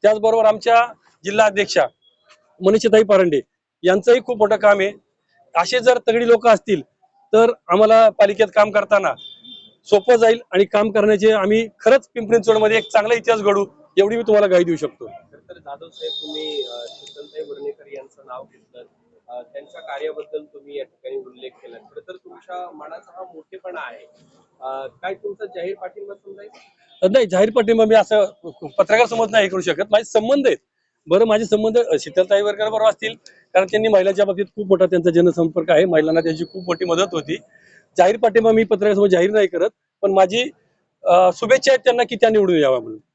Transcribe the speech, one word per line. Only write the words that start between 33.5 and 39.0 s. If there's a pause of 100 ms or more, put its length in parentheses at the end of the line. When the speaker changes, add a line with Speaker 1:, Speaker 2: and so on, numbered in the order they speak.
Speaker 1:
कारण
त्यांनी
महिलांच्या
बाबतीत
खूप
मोठा
त्यांचा
जनसंपर्क
आहे,
महिलांना
त्यांची
खूप
मोठी
मदत
होती. (600)
जाहीर
पाठिंबा
मी
पत्रकारांसमोर